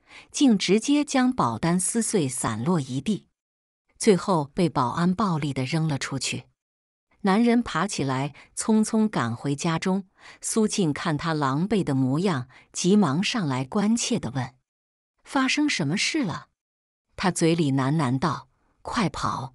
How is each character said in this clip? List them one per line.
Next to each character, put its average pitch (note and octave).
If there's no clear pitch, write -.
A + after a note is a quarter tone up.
竟 B3+
直 F#3+
接 D4
将 B3+
保 B2
单 E3+
撕 G#3
碎 G3
散 A#2
落 E3+
一 C3
地， -
最 G#3
后 E3
被 F3
保 -
安 F3
暴 F#3
力 D3
地 C3
扔 D#3+
了 D3
出 -
去。 -
男 G3+
人 A#3+
爬 F3
起 -
来， C3+
匆 A3
匆 A3
赶 B2
回 C#3+
家 E3
中。 F#3+
苏 -
沁 F#3
看 D3
他 D#3+
狼 D3
狈 G#3
的 C#3
模 C3
样， E3
急 F#3
忙 F#3+
上 G#3
来 C3
关 G#3
切 A#3
地 A#2
问 B2+
：“发 C4
生 D4
什 F#3
么 D#3
事 D4+
了？” D#3
他 F#3+
嘴 E3+
里 D#3+
喃 C3+
喃 C3+
道 -
：“快 G3
跑， A#2+